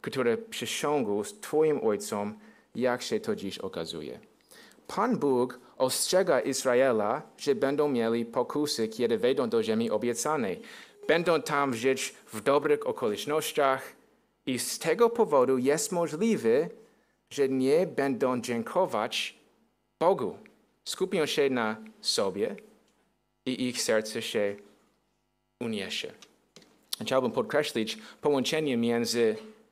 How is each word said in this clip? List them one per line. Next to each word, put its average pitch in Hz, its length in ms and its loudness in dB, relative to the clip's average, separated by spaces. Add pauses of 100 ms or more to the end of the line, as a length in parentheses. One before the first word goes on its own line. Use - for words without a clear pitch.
które 120 360 0
przysiągł 113 840 -2
z - 160 -10
twoim 151 440 0
ojcem, 104 540 -2 (380)
jak 123 260 0
się - 180 -2
to 107 160 -2
dziś 98 220 -8
okazuje". 82 600 -8 (680)
Pan 220 300 0
Bóg 127 420 2 (180)
ostrzega 151 640 2
Izraela, 127 840 2 (160)
że 143 180 2
będą 143 340 2
mieli 117 360 0
pokusy, 123 600 -2
kiedy 113 300 0
wejdą 123 320 2
do 113 140 2
ziemi 110 280 0
obiecanej. 117 680 -2 (460)
Będą 165 340 4
tam 143 320 0
żyć 127 420 0 (180)
w 107 80 -8
dobrych 143 460 2
okolicznościach 131 1040 0 (520)
i 127 140 -2
z - 200 -6
tego 196 300 4
powodu 147 480 4
jest 139 340 0
możliwe, 165 800 2 (600)
że 139 200 0
nie 135 380 2
będą 131 540 0
dziękować 120 960 -2 (600)
Bogu. 160 380 2 (480)
Skupią 185 400 -2
się 139 240 2
na 113 280 0 (240)
sobie 101 540 -2 (880)
i 127 220 -2
ich 120 140 -4
serce 110 400 0
się 104 340 -2 (1040)
uniesie. 104 520 -6 (920)
Chciałbym 123 300 0
podkreślić 120 680 -2 (240)
połączenie 143 560 0
między 117 580 2 (360)